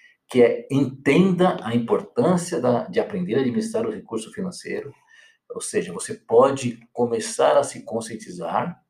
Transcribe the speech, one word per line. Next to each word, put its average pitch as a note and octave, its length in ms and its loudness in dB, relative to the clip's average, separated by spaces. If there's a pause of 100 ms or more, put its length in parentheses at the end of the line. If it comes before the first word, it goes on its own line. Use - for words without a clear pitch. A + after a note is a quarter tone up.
(300)
que B2 140 6
é, - 260 2
entenda E3+ 960 2
a A2+ 80 -4
importância B2 880 0
da, A#2+ 220 2
de G2+ 160 -4
aprender F#2+ 360 -2
a C3+ 40 2
administrar A#2+ 480 -2
o - 40 -4
recurso - 400 -10
financeiro, - 640 -10 (560)
ou - 120 -12
seja, F2+ 300 -4
você - 220 -10
pode B2 680 2 (140)
começar A#2+ 640 0
a - 60 6
se - 200 -10
conscientizar, G#2+ 960 -6 (100)